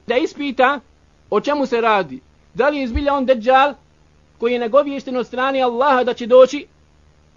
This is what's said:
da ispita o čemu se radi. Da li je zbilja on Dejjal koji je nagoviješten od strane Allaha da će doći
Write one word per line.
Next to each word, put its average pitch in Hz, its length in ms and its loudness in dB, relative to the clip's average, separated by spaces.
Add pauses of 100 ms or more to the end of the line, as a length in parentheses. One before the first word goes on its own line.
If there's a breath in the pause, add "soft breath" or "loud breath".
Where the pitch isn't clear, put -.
da 233 100 0
ispita 285 640 0 (500)
o 208 120 0
čemu 285 240 -2
se 233 160 -2
radi. 190 400 -2 (320)
Da 226 160 0
li 294 80 -2
je 269 100 -4
zbilja 277 260 -2
on 277 120 -2
Dejjal 262 480 2 (640)
koji 240 140 -2
je 240 60 -2
nagoviješten 262 580 -2
od 233 100 -4
strane 262 340 -4
Allaha 254 420 0
da 240 100 -4
će 240 140 -10
doći 254 400 4 (680)